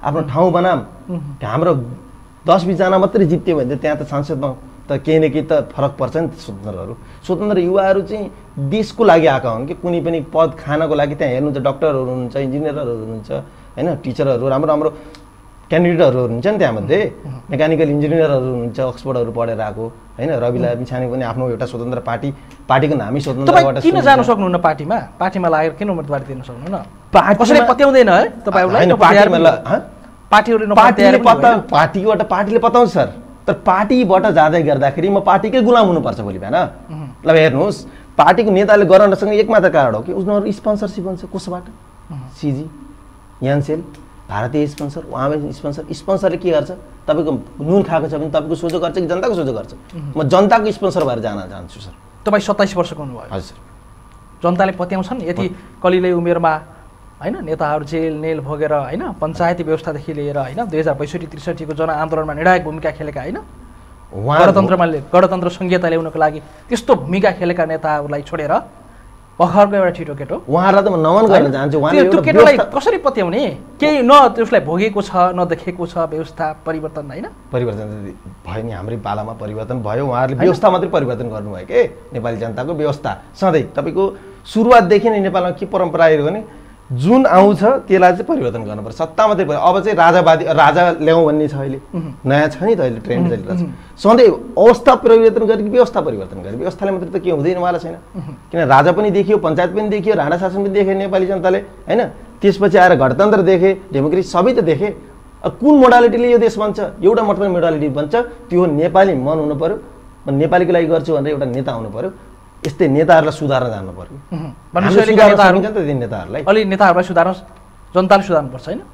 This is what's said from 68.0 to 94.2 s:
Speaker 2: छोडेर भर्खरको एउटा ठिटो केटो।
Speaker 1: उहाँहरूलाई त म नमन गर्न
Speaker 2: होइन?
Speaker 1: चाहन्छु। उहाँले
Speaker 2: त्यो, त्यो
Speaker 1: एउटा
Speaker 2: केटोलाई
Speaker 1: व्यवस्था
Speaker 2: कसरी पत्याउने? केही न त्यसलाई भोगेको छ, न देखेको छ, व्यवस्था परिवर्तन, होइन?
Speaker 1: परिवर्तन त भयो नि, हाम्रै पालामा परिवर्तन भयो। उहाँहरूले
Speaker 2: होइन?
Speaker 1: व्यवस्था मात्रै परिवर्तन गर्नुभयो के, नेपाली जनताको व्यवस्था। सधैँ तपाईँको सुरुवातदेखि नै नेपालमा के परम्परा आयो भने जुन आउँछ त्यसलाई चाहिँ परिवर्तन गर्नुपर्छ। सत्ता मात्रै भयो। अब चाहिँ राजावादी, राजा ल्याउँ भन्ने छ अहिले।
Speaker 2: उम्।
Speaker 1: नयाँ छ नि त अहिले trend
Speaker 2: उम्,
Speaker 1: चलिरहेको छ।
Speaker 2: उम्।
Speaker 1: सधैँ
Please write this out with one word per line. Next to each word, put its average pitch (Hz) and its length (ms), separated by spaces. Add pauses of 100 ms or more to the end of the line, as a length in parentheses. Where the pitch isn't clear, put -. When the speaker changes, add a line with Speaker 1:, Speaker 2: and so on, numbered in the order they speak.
Speaker 2:
छोडेर 156 400 (800)
भर्खरको 202 360
एउटा 190 140
ठिटो 156 260
केटो। 139 340
Speaker 1:
उहाँहरूलाई 190 340
त 202 40
म 180 120
नमन 165 220
गर्न 196 200
Speaker 2:
होइन? 139 100
Speaker 1:
चाहन्छु। 139 280
उहाँले 165 220
Speaker 2:
त्यो, 180 100
त्यो 190 80
Speaker 1:
एउटा 156 120
Speaker 2:
केटोलाई 240 260
Speaker 1:
व्यवस्था 240 220
Speaker 2:
कसरी 415 180
पत्याउने? 208 600 (220)
केही 302 220
न 240 80
त्यसलाई 233 520
भोगेको 190 400
छ, 196 140
न 180 340
देखेको 175 380
छ, 175 100
व्यवस्था 156 680
परिवर्तन, 156 420
होइन? 165 200 (260)
Speaker 1:
परिवर्तन 120 260
त 104 360 (340)
भयो 110 140
नि, 117 80
हाम्रै 107 260
पालामा 104 360
परिवर्तन 110 460
भयो। 113 260
उहाँहरूले 131 320
Speaker 2:
होइन? 180 120
Speaker 1:
व्यवस्था 202 200
मात्रै 180 200
परिवर्तन 123 400
गर्नुभयो 101 360
के, 240 180
नेपाली 117 540
जनताको 117 360
व्यवस्था। 143 500 (120)
सधैँ 156 280
तपाईँको 170 540 (280)
सुरुवातदेखि 220 640
नै 214 100
नेपालमा 185 320
के 185 140
परम्परा 175 400
आयो 156 200
भने 208 400 (260)
जुन 165 340
आउँछ 185 380
त्यसलाई 190 480
चाहिँ 185 140
परिवर्तन 120 380
गर्नुपर्छ। 107 320
सत्ता 165 320
मात्रै 202 180
भयो। 147 140
अब 180 200
चाहिँ 196 180
राजावादी, 170 480
राजा 156 460
ल्याउँ 165 340
भन्ने 151 220
छ 147 80
अहिले। 135 260 (140)
Speaker 2:
उम्। 160 160 (140)
Speaker 1:
नयाँ 147 220
छ 147 160
नि 220 120
त 170 40
अहिले 123 200
trend 120 240
Speaker 2:
उम्, 117 80
Speaker 1:
चलिरहेको 117 280
छ। - 20
Speaker 2:
उम्। - 360
Speaker 1:
सधैँ 226 320 (380)